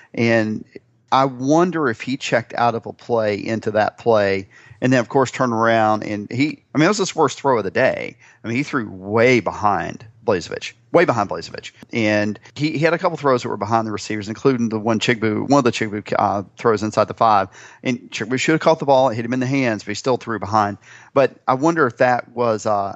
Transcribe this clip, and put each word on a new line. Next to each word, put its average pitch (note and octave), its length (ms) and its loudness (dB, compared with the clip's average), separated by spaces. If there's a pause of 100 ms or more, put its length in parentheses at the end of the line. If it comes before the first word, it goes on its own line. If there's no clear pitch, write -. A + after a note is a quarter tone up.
(120)
And A2+ 520 0 (460)
I C3 140 4
wonder D3 640 0
if A2+ 140 -4
he B2+ 160 -4
checked - 360 -2
out A#2 200 0
of A2+ 100 -8
a G#2 80 -10
play A2 440 -2
into A2 340 -4
that G#2 260 0
play G2 520 2 (340)
and B2+ 100 2
then, B2+ 80 6
of A2 80 -4
course, C3 220 2
turned B2 240 -2
around A2 500 2
and G#2 260 -8
he, C#3 320 -4 (120)
I C3+ 40 0
mean, D#3 60 4
it F3 40 4
was G#3 100 0
his F#3+ 180 -4
worst D3 240 0
throw C3 180 2
of G2+ 60 -4
the F#2 60 -4
day. - 460 -2 (280)
I G#2+ 40 -8
mean, A2+ 80 -4
he C3+ 60 -2
threw B2 260 -4
way A2 520 2
behind F2+ 640 -2 (180)
Blazevich, - 500 -4 (180)
way E3+ 140 6
behind A2+ 240 0
Blazevich. - 420 -10 (200)
And G#2+ 460 0 (160)
he, D3+ 180 -2
he C3+ 60 -4
had D#3+ 140 2
a E3+ 60 0
couple E3 180 -2
throws C3+ 260 0
that A#2+ 60 -8
were A2 80 -4
behind A2 300 0
the A2 40 -6
receivers, G#2 380 -6
including A#2 400 -4
the A2 100 -4
one A2 220 -2
Chigbu, G#2+ 480 -2
one C#3 100 4
of C3+ 60 2
the A#2 80 2
Chigbu, G#2 440 -6
uh, G2+ 260 0 (160)
throws G#2+ 240 0
inside G#2+ 260 0
the - 60 -10
five. G#2 340 2 (340)
And B2 280 -6
Chigbu A#2 280 -6
should D#3+ 140 0
have D#3+ 80 0
caught D#3+ 180 4
the D#3+ 60 -8
ball, C3+ 240 4
it A2 60 -2
hit A#2 100 -6
him A#2 80 -4
in B2+ 80 -2
the B2+ 60 -2
hands, B2+ 360 0
but - 60 -12
he G#2+ 60 -6
still B2 240 -2
threw A2+ 200 -6
behind. G2+ 380 0 (380)
But C3+ 200 4 (140)
I B2+ 60 2
wonder D#3 320 2
if A#2 100 -4
that B2 320 2
was, A#2 380 -2
uh, G2+ 300 0